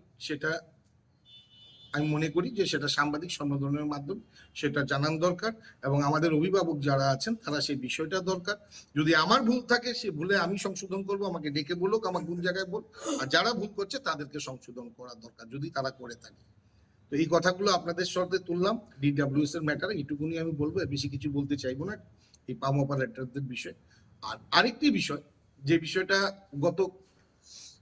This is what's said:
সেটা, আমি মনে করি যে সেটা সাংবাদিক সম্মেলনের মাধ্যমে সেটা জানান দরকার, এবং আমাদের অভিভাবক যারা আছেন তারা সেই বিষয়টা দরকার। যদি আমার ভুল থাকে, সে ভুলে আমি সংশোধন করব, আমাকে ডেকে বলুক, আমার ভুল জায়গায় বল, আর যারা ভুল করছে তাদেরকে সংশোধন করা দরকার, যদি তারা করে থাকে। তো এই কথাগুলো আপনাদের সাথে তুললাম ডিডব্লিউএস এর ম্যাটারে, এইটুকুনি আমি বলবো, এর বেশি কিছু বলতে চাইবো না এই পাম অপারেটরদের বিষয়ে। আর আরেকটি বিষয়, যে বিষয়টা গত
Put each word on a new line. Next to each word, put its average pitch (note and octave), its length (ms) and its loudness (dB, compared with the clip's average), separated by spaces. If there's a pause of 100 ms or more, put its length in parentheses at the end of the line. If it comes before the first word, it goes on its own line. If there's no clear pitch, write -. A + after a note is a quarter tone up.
(180)
সেটা, D#3 320 -4 (1400)
আমি D3+ 220 0
মনে D#3 140 2
করি E3 220 0
যে G3 160 2
সেটা D3 220 -2
সাংবাদিক D3 420 0
সম্মেলনের C#3+ 540 -2
মাধ্যমে D3 360 -6 (340)
সেটা C#3+ 300 -2
জানান C#3+ 340 0
দরকার, F3+ 340 2 (340)
এবং C#3 160 4
আমাদের D#3 320 4
অভিভাবক E3+ 420 2 (120)
যারা C3+ 220 4
আছেন C3+ 240 0
তারা D3 260 -2
সেই C#3+ 160 -2
বিষয়টা D#3 440 -2
দরকার। F#3 360 -2 (420)
যদি D#3 160 6
আমার F3+ 280 6
ভুল A#3+ 200 4
থাকে, A#3+ 320 2
সে A3+ 160 -6
ভুলে E3 260 0
আমি F#3 220 2
সংশোধন F#3+ 440 -4
করব, G3 220 -4
আমাকে E3 260 -4
ডেকে C#3+ 240 -4
বলুক, F#3+ 320 0
আমার F#3 180 -2
ভুল F3 160 -4
জায়গায় F#3 340 -2
বল, A3+ 80 -6 (380)
আর C3 60 -4
যারা F#3 260 4
ভুল G#3 240 -4
করছে G3 220 -4
তাদেরকে D3 420 -6
সংশোধন B2 460 -12 (100)
করা B2 180 -16
দরকার, A2+ 360 -20
যদি C#3 200 -6
তারা C3+ 200 -4
করে B2 240 -14
থাকে। - 300 -20 (680)
তো C#3+ 40 0
এই D#3 140 4
কথাগুলো F3+ 420 4
আপনাদের F3+ 320 0
সাথে F3+ 340 0
তুললাম F3+ 380 0 (240)
ডিডব্লিউএস C#3+ 540 2
এর E3 80 -6
ম্যাটারে, D#3 320 0
এইটুকুনি D3+ 440 -4
আমি E3 140 -2
বলবো, D3 280 -2
এর D3 140 -2
বেশি C#3 140 -2
কিছু C#3 220 -6
বলতে C#3+ 260 -2
চাইবো C3+ 280 -4
না G#3 100 -6 (540)
এই B2+ 60 -6
পাম C#3 280 0
অপারেটরদের C3 600 -4
বিষয়ে। - 340 -8 (460)
আর A2 140 -8 (140)
আরেকটি A3+ 400 4
বিষয়, E3 320 0 (420)
যে E3 140 6
বিষয়টা F#3 400 0 (420)
গত E3+ 180 2 (1040)